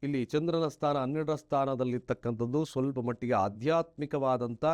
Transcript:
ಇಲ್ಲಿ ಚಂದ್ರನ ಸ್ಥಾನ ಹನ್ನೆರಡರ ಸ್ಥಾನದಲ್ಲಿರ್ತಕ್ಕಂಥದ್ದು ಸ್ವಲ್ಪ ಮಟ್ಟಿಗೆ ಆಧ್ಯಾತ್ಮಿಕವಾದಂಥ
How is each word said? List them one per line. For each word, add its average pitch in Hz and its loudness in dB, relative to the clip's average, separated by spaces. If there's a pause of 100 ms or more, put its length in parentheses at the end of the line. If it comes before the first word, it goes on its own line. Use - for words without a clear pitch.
ಇಲ್ಲಿ 139 0
ಚಂದ್ರನ 165 0
ಸ್ಥಾನ 147 0
ಹನ್ನೆರಡರ 151 0
ಸ್ಥಾನದಲ್ಲಿರ್ತಕ್ಕಂಥದ್ದು 127 0
ಸ್ವಲ್ಪ 135 -2
ಮಟ್ಟಿಗೆ 120 -2
ಆಧ್ಯಾತ್ಮಿಕವಾದಂಥ 131 0